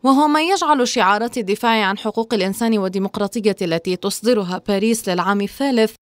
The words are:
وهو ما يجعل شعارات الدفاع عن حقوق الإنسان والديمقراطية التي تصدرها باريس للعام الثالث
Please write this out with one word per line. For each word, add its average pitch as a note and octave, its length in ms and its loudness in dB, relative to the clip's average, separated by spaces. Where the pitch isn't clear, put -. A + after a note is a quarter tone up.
وهو C4+ 260 4
ما D#4 140 2
يجعل D#4 460 2
شعارات G#3+ 500 0
الدفاع A3 460 0
عن G3 140 -2
حقوق A3+ 360 -4
الإنسان G#3+ 440 0
والديمقراطية G3 840 -2
التي E3+ 340 -2
تصدرها G3+ 720 -2
باريس G#3+ 400 0
للعام F#3 320 0
الثالث A3 600 0